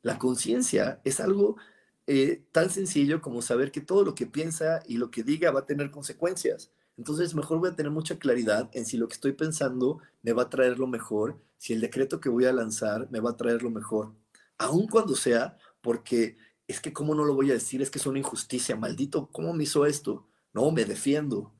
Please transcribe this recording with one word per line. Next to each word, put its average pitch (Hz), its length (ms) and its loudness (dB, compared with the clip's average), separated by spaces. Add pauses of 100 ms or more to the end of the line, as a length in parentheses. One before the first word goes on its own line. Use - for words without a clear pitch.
La 117 180 -2
conciencia 151 840 0
es 135 160 -2
algo, 202 380 2 (500)
eh, 139 440 2
tan 170 180 4
sencillo 160 520 0
como 120 200 -6
saber 131 300 0
que 151 100 -6
todo 196 220 4
lo 170 120 0
que 120 120 -4
piensa 160 600 -2
y 117 100 -4
lo 120 140 -2
que 113 120 -6
diga 156 280 2
va 135 100 0
a - 40 -14
tener 143 260 -2
consecuencias. 165 800 -4 (260)
Entonces, 160 380 -4
mejor 160 240 0
voy 180 100 0
a 165 60 -8
tener 147 160 -2
mucha 160 280 -4
claridad 117 540 2
en 117 120 -6
si 120 120 -4
lo 113 100 0
que - 80 -10
estoy 139 180 -2
pensando 143 680 0 (240)
me 117 100 0
va 123 100 2
a 120 60 -2
traer 127 300 4
lo 131 80 0
mejor, 113 520 -2 (180)
si - 160 -6
el 113 80 0
decreto 135 380 -2
que 143 100 -2
voy 123 160 4
a 127 80 4
lanzar 110 580 -2
me 117 80 -4
va 117 120 -2
a 117 60 -8
traer 117 260 0
lo 120 80 -2
mejor, 107 420 -4 (440)
aun 175 300 2
cuando 190 280 2
sea 120 420 0 (240)
porque, 117 560 0 (300)
"Es - 120 -8
que, 151 140 -10
¿cómo 151 220 -2
no 151 100 2
lo 147 100 4
voy 139 160 4
a - 40 4
decir? 127 260 -4
Es 135 100 -2
que 143 80 -6
es - 60 -4
una 135 140 -2
injusticia, - 560 -4
maldito, 127 560 -4
¿cómo 165 220 -4
me 156 100 0
hizo 147 220 4
esto?". - 420 -2 (260)
No, 139 180 4
me 120 140 2
defiendo. 135 760 -2